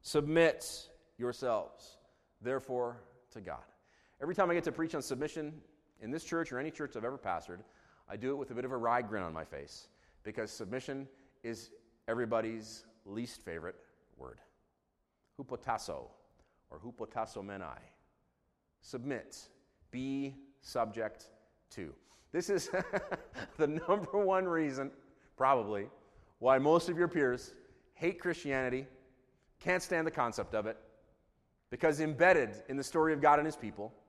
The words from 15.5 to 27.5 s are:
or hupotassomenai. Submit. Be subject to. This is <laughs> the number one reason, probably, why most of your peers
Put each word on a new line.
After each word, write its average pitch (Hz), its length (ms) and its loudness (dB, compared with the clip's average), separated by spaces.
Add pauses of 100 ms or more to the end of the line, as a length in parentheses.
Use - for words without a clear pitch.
or 78 100 -16
hupotassomenai. 101 1000 -8 (1000)
Submit. 127 580 -8 (520)
Be 135 440 -4 (260)
subject 113 680 -4 (420)
to. 78 240 -10 (380)
This 170 180 -2
is 190 200 0 (440)
<laughs> - 420 -12
the 156 100 4
number 170 520 0
one 190 280 4
reason, 143 440 0 (460)
probably, 113 520 4 (500)
why 131 200 8
most 160 300 6
of 170 100 -2
your 175 100 4
peers 131 460 2 (400)